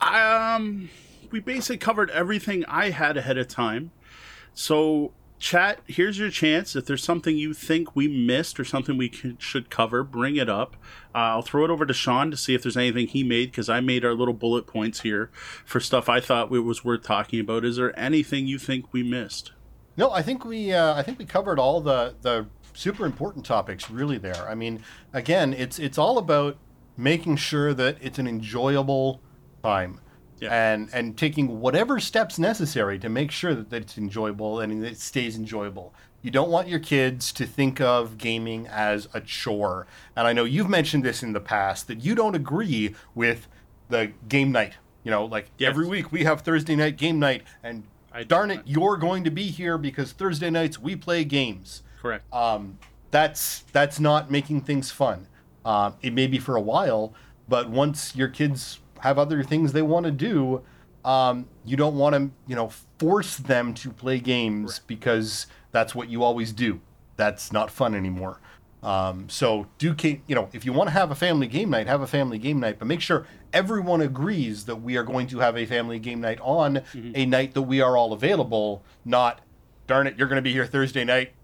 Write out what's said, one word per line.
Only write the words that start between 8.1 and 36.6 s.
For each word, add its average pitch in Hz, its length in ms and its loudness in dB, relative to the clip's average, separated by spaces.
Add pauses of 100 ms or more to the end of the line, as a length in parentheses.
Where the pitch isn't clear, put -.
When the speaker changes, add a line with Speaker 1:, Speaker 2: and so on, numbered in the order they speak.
Speaker 1:
or 127 40 -4
something 135 320 -2
we 127 120 0
can, 120 300 -10
should - 320 -6
cover, 120 340 0
bring 131 320 -2
it 127 120 2
up. 107 280 -2 (380)
Uh, 117 40 0 (160)
I'll 117 80 0
throw 147 220 2
it 160 60 2
over 160 160 0
to 135 80 0
Sean 135 360 0
to 143 60 -8
see 131 180 0
if 123 80 0
there's 120 140 -4
anything 123 320 0
he 135 160 -2
made, 123 280 0
'cause 117 160 -4
I 117 120 2
made 123 240 0
our 120 100 2
little 120 200 0
bullet 117 320 0
points 110 340 -4
here 107 300 -2 (340)
for - 160 0
stuff 127 280 2
I 123 120 4
thought 120 320 0
it 120 80 2
was 113 240 -4
worth 120 180 0
talking 107 380 -2
about. 113 240 -2
Is 120 120 -2
there 123 220 -2
anything 139 480 0
you 135 120 -4
think 127 340 -6
we 127 100 -2
missed? 120 500 -6 (440)
Speaker 2:
No, 247 140 4
I 185 120 0
think 254 220 -4
we, 220 280 -4
uh, 160 220 4
I 143 80 0
think - 160 -6
we 214 80 -12
covered 190 320 0
all 139 220 4
the, 127 420 0
the 113 240 0 (260)
super 196 320 -4
important 156 400 -6
topics 101 460 -2
really 131 260 -2
there. 92 320 -8
I 110 60 -6
mean, 113 280 -6 (300)
again, 143 400 2
it's, 127 260 -6
it's 147 200 -4
all 208 180 4
about 147 400 2 (400)
making 156 400 2
sure 147 380 0
that 131 260 0
it's 131 180 -8
an 131 80 -2
enjoyable 131 920 0 (420)
time. 92 380 0 (400)
Speaker 1:
Yeah. 113 320 2
Speaker 2:
And, 107 200 -2
and 117 240 -4
taking 143 440 0
whatever 190 400 2
steps - 360 -2
necessary 151 640 0
to 101 100 -8
make 139 220 -2
sure 170 240 -2
that, 107 160 -6
that 117 120 -6
it's - 140 -16
enjoyable 107 600 -4
and 107 260 -4
it 113 140 -8
stays 117 380 -4
enjoyable. 104 580 -8 (260)
You 117 120 -8
don't 143 180 4
want 170 160 2